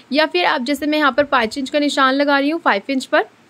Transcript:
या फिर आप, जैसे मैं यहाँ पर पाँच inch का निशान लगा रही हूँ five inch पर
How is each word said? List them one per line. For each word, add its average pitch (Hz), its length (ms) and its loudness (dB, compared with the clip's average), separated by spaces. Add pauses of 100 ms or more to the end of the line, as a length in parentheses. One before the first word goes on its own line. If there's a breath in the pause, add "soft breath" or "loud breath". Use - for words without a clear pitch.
(120 loud breath)
या 302 140 2
फिर 349 180 0
आप, 311 180 0
जैसे 285 240 -4
मैं 302 120 0
यहाँ 294 140 2
पर 294 140 2
पाँच 233 320 -2
inch 269 120 -6
का 302 80 0
निशान 277 360 2
लगा 277 240 2
रही 277 120 0
हूँ 330 100 -4
five 208 300 -2
inch 262 160 -4
पर 330 180 0 (260)